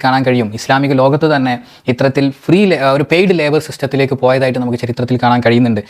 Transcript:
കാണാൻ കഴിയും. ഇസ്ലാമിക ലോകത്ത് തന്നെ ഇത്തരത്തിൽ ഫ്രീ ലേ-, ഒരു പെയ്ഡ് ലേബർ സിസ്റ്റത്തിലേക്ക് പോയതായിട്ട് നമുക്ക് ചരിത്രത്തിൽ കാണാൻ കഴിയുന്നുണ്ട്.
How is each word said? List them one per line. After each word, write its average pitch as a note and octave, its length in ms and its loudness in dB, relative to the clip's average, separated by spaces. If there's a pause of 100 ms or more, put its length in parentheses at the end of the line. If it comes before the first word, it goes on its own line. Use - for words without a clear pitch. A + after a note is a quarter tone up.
കാണാൻ C3 220 0
കഴിയും. B2 220 0 (100)
ഇസ്ലാമിക C#3 340 0
ലോകത്ത് C#3 420 2
തന്നെ C3 200 -2 (340)
ഇത്തരത്തിൽ C3+ 360 0 (200)
ഫ്രീ F3 200 2
ലേ-, E3+ 160 0 (160)
ഒരു C#3+ 140 0
പെയ്ഡ് F3+ 280 2
ലേബർ D3+ 300 0
സിസ്റ്റത്തിലേക്ക് C3+ 460 -2
പോയതായിട്ട് B2+ 440 0
നമുക്ക് A#2+ 200 -4
ചരിത്രത്തിൽ A#2+ 440 -4
കാണാൻ A#2+ 240 2
കഴിയുന്നുണ്ട്. A#2 440 2